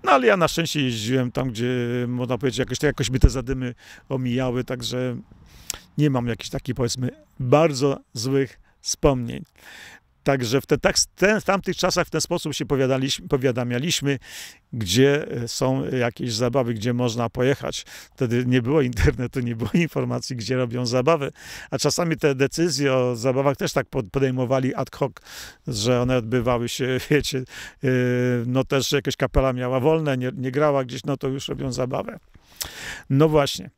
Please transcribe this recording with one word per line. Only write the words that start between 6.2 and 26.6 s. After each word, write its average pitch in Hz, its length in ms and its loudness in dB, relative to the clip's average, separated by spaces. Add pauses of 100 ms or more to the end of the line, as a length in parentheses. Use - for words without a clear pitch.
jakichś - 240 -4
takich, 135 240 -4
powiedzmy, 127 360 -2 (300)
bardzo 139 600 4 (120)
złych 135 480 -2 (200)
wspomnień. 127 640 0 (760)
Także 131 380 2
w - 60 -16
te-, 147 120 2
tak, - 200 0
w - 80 0
ten-, 202 340 2
w - 40 -14
tamtych 190 320 0
czasach 175 300 0
w - 40 -16
ten 160 100 -2
sposób 160 340 -4
się 139 120 -4
powiadaliśmy, 135 640 0
powiadamialiśmy, 131 920 0 (540)
gdzie, 131 580 2
e, 120 180 -6
są 131 360 0
jakieś 123 500 -2
zabawy, 120 400 0
gdzie 110 180 -2
można 120 380 0
pojechać. - 540 -2 (300)
Wtedy 123 320 0
nie 127 160 4
było 143 200 2
internetu, 123 580 0
nie 117 160 -4
było 113 180 -4
informacji, 127 600 -2
gdzie 117 200 -2
robią 123 300 -2
zabawy. 135 460 2 (380)
A 143 80 -4
czasami 160 380 0
te 143 180 2
decyzje 139 600 0
o 123 220 2
zabawach 131 400 0
też 180 160 -4
tak 131 140 -2
pod-, 117 240 -6
podejmowali 131 640 0
ad - 220 -6
hoc, 139 160 -2 (540)
że 120 340 0
one 127 160 2
odbywały 120 520 0